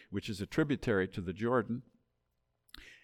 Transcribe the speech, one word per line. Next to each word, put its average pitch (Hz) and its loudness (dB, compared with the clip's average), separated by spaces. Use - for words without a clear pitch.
which 98 -4
is 101 -4
a 98 -4
tributary 120 2
to - -8
the 87 -4
Jordan. 117 0